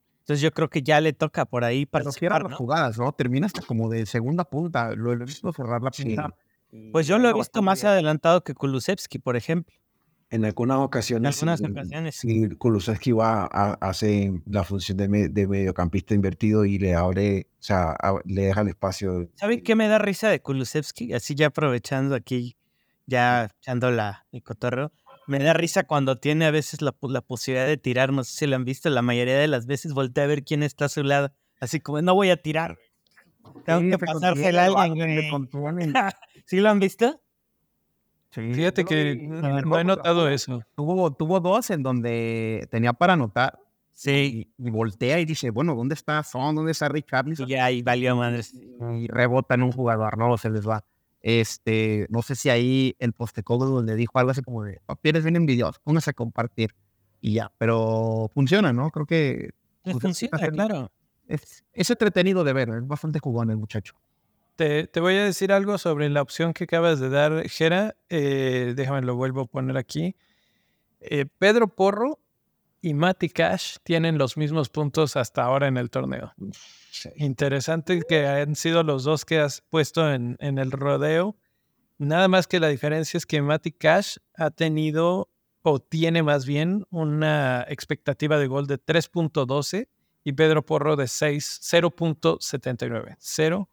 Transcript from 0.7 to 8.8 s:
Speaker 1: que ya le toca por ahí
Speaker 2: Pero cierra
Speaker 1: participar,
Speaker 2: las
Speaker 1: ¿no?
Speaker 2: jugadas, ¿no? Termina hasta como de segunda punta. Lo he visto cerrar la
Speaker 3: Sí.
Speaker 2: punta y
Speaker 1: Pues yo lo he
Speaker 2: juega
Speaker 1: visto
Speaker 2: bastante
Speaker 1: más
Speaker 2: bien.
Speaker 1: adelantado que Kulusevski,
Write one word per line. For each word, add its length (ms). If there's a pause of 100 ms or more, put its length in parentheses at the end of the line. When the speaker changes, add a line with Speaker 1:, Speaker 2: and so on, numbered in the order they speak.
Speaker 1:
que 100
ya 200
le 120
toca 320
por 180
ahí 220
Speaker 2:
Pero 260
cierra 240
Speaker 1:
participar, 80
Speaker 2:
las 80
Speaker 1:
¿no? 60
Speaker 2:
jugadas, 400
¿no? 160
Termina 320
hasta 160
como 280
de 180
segunda 360
punta. 520
Lo 180
he 40
visto 360
cerrar 300
la 100
Speaker 3:
Sí. 100
Speaker 2:
punta 320 (360)
y 200
Speaker 1:
Pues 140
yo 140
lo 100
he 20
Speaker 2:
juega 60
Speaker 1:
visto 240
Speaker 2:
bastante 40
Speaker 1:
más 160
Speaker 2:
bien. 100
Speaker 1:
adelantado 520
que 120
Kulusevski, 640